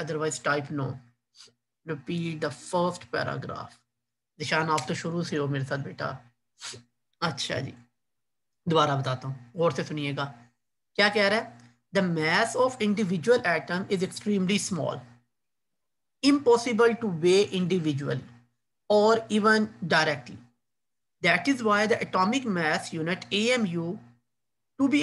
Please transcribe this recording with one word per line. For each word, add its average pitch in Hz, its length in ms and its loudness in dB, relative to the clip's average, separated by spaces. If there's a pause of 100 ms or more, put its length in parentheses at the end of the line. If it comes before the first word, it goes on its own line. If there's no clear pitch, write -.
otherwise 156 440 -4
type 143 240 -2
no। 139 160 -4 (1000)
Repeat 165 560 -6
the 147 180 -2
first 175 560 -2
paragraph। 139 580 -6 (680)
निशान, 160 300 0
आप 156 180 0
तो 170 80 -4
शुरू 170 280 -4
से 170 120 -6
हो 143 120 -2
मेरे 135 180 -2
साथ 143 120 -4
बेटा। 139 400 -8 (1040)
अच्छा - 380 -4
जी, - 140 -8 (960)
दोबारा 151 280 4
बताता 131 320 -4
हूँ, - 280 -12
गौर 165 180 2
से 175 100 -4
सुनिएगा। 143 420 -6 (720)
क्या 202 120 4
कह 208 180 4
रहा 214 120 2
है? - 360 -12 (200)
The 190 100 4
mass 170 560 0
of 254 260 0
individual 208 580 2 (120)
atom 185 340 -4
is 185 160 0
extremely 196 500 0 (120)
small, 143 280 -4 (1300)
impossible 233 800 4
to 208 80 -2 (100)
weigh 190 240 6 (140)
individually 151 680 -2 (640)
or 208 260 6 (220)
even 214 300 4 (260)
directly। 156 420 0 (880)
That 175 300 2
is 240 140 -8
why 208 200 4
the 208 160 2
atomic 214 420 0 (120)
mass 170 360 0
unit 165 400 -4
A 202 80 2 (140)
M 226 120 0
U 170 200 -2 (920)
to 269 120 2
be 294 120 4